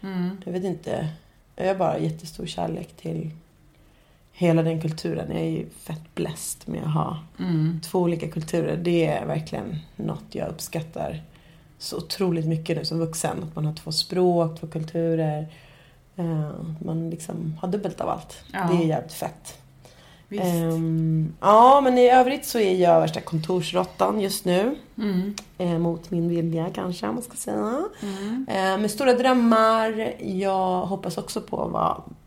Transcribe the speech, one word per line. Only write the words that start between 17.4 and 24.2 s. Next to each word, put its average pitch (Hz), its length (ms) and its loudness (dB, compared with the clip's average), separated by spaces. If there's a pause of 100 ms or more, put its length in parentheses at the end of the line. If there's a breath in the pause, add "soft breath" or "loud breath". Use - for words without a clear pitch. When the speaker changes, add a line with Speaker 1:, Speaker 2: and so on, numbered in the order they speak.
Speaker 2:
har 180 60 -4
dubbelt 190 340 -4
av - 80 -2
allt. - 280 -6 (160)
Speaker 1:
Ja. 190 60 -4 (120)
Speaker 2:
Det 170 120 4
är 165 40 2
jävligt - 260 -2
fett. - 460 -10 (680 loud breath)
Speaker 1:
Visst. 202 160 -6
Speaker 2:
Ehm, 165 1000 0
ja, 240 420 10
men 254 140 4
i 247 120 8
övrigt 254 360 6
så - 140 0
är 190 160 4
jag 170 260 8
värsta 160 200 0
kontorsråttan 180 1000 0
just 196 260 -2